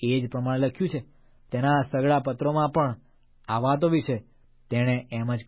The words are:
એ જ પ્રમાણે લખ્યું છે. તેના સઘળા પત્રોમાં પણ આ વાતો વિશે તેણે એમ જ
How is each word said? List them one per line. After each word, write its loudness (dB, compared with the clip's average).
એ 2
જ -4
પ્રમાણે -2
લખ્યું 0
છે. -8
તેના 2
સઘળા 4
પત્રોમાં 0
પણ 0
આ 0
વાતો 2
વિશે 0
તેણે 0
એમ -2
જ -2